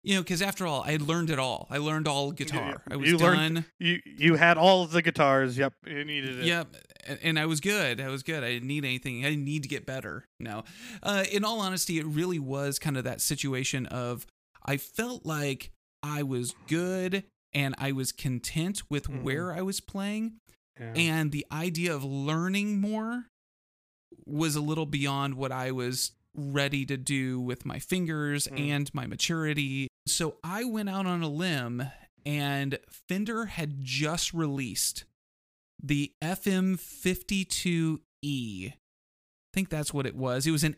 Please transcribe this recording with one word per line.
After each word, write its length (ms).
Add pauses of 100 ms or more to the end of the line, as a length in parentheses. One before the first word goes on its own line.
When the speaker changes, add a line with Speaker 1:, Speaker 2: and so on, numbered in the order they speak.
Speaker 1:
You 120
know, 80
'cause 180
after 240
all, 180
I 140
learned 320
it 100
all. 300
I 100
learned 280
all 200
Speaker 2:
You, 80
Speaker 1:
guitar. 540
I 60
was 140
Speaker 2:
you 80
learned, 380
Speaker 1:
done. 100 (140)
Speaker 2:
you, 260
you 300
had 220
all 260
of 80
the 100
guitars. 560
Yep, 160 (120)
you 200
needed 340
it. 60
Speaker 1:
Yep, 300 (340)
a-, 160
and 120
I 80
was 140
good. 400
I 80
was 160
good. 180
I 120
didn't 160
need 160
anything. 400
I 60
didn't 120
need 200
to 60
get 160
better. 380 (160)
No. 240 (400)
Uh, 260
in 140
all 160
honesty, 400
it 60
really 340
was 400
kind 160
of 80
that 160
situation 680
of 380 (400)
I 120
felt 480
like 460 (320)
I 200
was 300 (140)
good 580 (280)
and 240
I 140
was 220
content 760
with 180
Speaker 2:
Mm-hmm. 160
Speaker 1:
where 300
I 80
was 200
playing. 520 (460)
Speaker 2:
Yeah. 160
Speaker 1:
And 360
the 200
idea 440
of 80
learning 760
more 460 (1000)
was 300
a 60
little 240
beyond 500
what 160
I 200
was 400 (240)
ready 500
to 120
do 420
with 260
my 140
fingers 680
Speaker 2:
Mm. 220
Speaker 1:
and 240
my 140
maturity. 800 (180)
So 380
I 220
went 240
out 160
on 180
a 40
limb, 560 (420)
and 520 (320)
Fender 360
had 360
just 520
released 720 (760)
the 300 (100)
F 240
M 320
fifty-two 1200 (200)
E. 520
I 40 (760)
think 160
that's 240
what 120
it 100
was. 300
It 60
was 120
an 140